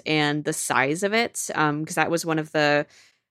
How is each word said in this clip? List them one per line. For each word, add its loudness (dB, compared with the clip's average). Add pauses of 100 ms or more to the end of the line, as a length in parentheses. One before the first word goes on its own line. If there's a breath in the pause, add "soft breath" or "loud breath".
and 0
the -4
size 0
of 0
it, -2
um, 0
'cause -8
that 2
was 0
one 0
of -6
the, 2 (460 soft breath)